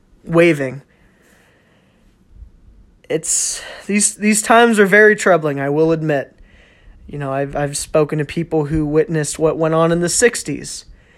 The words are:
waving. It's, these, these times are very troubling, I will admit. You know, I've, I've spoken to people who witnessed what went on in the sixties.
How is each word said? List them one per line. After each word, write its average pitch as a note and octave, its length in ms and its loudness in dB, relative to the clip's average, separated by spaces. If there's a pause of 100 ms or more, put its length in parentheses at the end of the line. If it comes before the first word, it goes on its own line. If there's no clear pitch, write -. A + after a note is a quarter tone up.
(240)
waving. D3 600 0 (2250)
It's, - 520 -4 (260)
these, G3+ 280 0
these G#3+ 280 0
times A#3 360 4
are G#3 60 4
very G#3 300 6
troubling, D#3 440 0
I C#3 100 -2
will D#3 220 2
admit. D#3 440 -2 (720)
You D3 100 -14
know, C#3 160 -6
I've, C#3 220 -4
I've C#3+ 200 -6
spoken D#3 440 -2
to D3 60 -4
people D#3+ 400 -4
who D3+ 200 -2
witnessed D3+ 540 -2
what D#3 180 0
went D#3+ 160 0
on E3 180 2
in E3+ 80 0
the F3 100 -2
sixties. - 760 -4 (320)